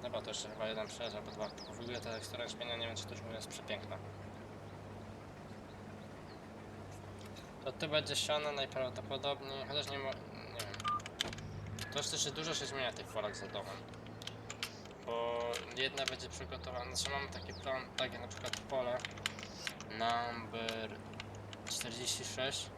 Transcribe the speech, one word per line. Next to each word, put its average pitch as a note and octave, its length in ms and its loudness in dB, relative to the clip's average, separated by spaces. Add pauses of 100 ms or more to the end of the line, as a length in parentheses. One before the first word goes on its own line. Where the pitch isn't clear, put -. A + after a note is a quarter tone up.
Dobra, A#2+ 180 0
to G#2+ 80 -4
jeszcze G#2+ 200 0
chyba A2 180 2
jeden A2 200 2
przejeżdż G#2 300 -2
albo G#2+ 140 -4
dwa. G#2+ 180 0
W - 320 -6
ogóle A#2+ 200 0
ta A#2 80 -2
tekstura A2+ 340 -2
jęczmienia, A#2 340 0
nie A#2 100 2
wiem, A2+ 80 0
czy - 80 -2
to - 120 -4
już G2+ 60 -6 (120)
jest G#2+ 140 -2
przepiękna. - 500 -2 (3750)
To C3+ 80 2
tu - 160 0
będzie D3 280 6
siane D3+ 360 6
najprawdopodobniej, C3+ 1160 2
chociaż C#3 240 2
nie C#3 80 0
mo-, C3+ 140 2 (400)
nie - 60 -4
wiem. - 160 -2 (1160)
To - 60 4
już D3 100 4
też D3 240 4
dużo D#3+ 220 2
się C#3+ 120 2
zmienia C3 280 2
tych - 120 -4
polach G#2 300 2
za G2 120 -4
domem. G2 280 -2 (1300)
Bo A#2 340 4 (380)
jedna C3+ 280 4
będzie B2 240 0
przygotowana, B2+ 680 -2
znaczy C#3 240 4
mam C#3 100 0
taki C3 240 -4
plan, C3 280 0 (160)
tak B2 160 4
jak A#2+ 80 -4
na B2 60 -4
przykład - 320 -2
pole B2+ 380 4 (960)
number A2+ 1000 2 (800)
czterdzieści A#2+ 560 2
sześć - 520 2